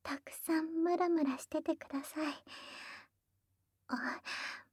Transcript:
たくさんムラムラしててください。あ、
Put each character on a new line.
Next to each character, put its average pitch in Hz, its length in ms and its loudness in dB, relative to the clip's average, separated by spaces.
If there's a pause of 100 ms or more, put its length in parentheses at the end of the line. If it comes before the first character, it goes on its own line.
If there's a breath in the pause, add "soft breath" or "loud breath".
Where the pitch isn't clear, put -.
た 277 180 -4
く - 120 -16
さ 320 300 2
ん 320 60 0 (160)
ム 349 120 6
ラ 349 140 6
ム 320 160 6
ラ 262 120 2
し - 100 -10
て 311 140 0
て 320 140 2
く - 140 -12
だ 277 160 -2
さ 311 240 -4
い。 277 40 -2 (1600 loud breath)
あ、 247 320 -4 (520 loud breath)